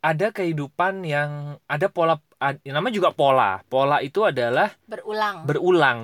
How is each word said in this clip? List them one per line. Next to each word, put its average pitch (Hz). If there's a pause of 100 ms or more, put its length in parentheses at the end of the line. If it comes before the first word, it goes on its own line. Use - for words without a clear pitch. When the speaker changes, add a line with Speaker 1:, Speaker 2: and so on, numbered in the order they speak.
Speaker 1:
Ada 160
kehidupan 180
yang 147
ada 147
pola, 165 (220)
ad-, 135
namanya 165
juga 196
pola. 127
Pola 139
itu 143
adalah 139 (100)
Speaker 2:
Berulang. 214
Speaker 1:
berulang 147